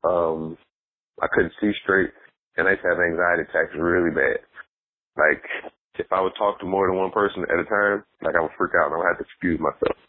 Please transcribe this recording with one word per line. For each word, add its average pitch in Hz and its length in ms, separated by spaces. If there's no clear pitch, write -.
Um, 82 520
I 85 120
couldn't 90 280
see 107 120
straight, 95 280
and 82 120
I 95 40
used 95 100
to 95 60
have 85 120
anxiety 87 480
attacks 80 300
really 85 320
bad. 67 300
Like, 78 280
if 90 140
I 92 80
would 95 160
talk 101 240
to 98 60
more 95 220
than 92 100
one 95 120
person 98 380
at 82 120
a 85 40
time, 104 400
like, 80 140
I 85 60
would 78 160
freak 90 180
out 78 160
and - 20
I 80 40
would 90 100
have 85 100
to - 60
excuse 85 360
myself. - 360